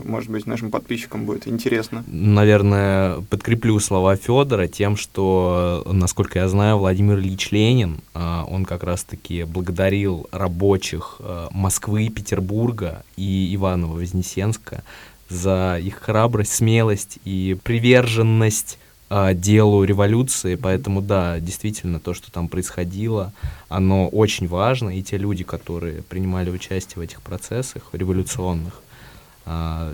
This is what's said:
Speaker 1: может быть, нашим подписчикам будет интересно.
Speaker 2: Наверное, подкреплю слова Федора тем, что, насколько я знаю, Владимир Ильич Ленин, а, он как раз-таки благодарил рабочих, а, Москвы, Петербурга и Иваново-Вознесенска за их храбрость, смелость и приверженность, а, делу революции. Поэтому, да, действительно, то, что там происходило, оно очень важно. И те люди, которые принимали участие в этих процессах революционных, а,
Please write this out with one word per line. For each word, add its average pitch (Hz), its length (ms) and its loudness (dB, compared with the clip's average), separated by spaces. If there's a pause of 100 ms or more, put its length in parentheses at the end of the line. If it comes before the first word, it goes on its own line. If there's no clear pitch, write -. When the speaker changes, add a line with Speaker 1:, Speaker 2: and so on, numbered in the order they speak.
Speaker 1:
может 113 280 -8
быть, 107 160 -6
нашим 117 240 -6
подписчикам 113 540 -6
будет 113 220 -6
интересно. 117 600 -4
Speaker 2:
Наверное, 101 1200 4
подкреплю 113 500 0
слова 98 360 2
Федора 120 520 2
тем, 101 300 0
что, 90 920 0
насколько 92 480 0
я 92 80 2
знаю, 104 320 4
Владимир 98 400 4
Ильич 95 320 -4
Ленин, 107 460 2 (180)
а, 85 340 -4
он 95 160 -2
как 90 180 -6
раз-таки 87 600 -6
благодарил 92 880 -2
рабочих, 92 880 -2
а, 87 320 -10
Москвы, 104 580 0
Петербурга 104 960 -4 (120)
и 95 400 0
Иваново-Вознесенска 90 1300 -2 (480)
за 92 500 0
их 92 200 -6
храбрость, 110 540 2
смелость 110 720 2
и 95 380 -2
приверженность, 113 1160 4 (300)
а, 98 240 4
делу 104 520 6
революции. 101 680 2
Поэтому, 98 460 0
да, 92 380 0
действительно, 90 600 -6
то, 87 120 -6
что - 160 -14
там 85 200 -6
происходило, 95 840 -4 (380)
оно 95 400 2
очень 104 400 2
важно. 110 480 0
И 95 40 -4
те 98 160 -6
люди, 95 280 -4
которые 82 580 -8
принимали 92 460 -2
участие 92 480 -6
в - 20 -8
этих 82 220 -12
процессах 120 600 -8 (100)
революционных, 90 880 -4 (640)
а, 82 480 -6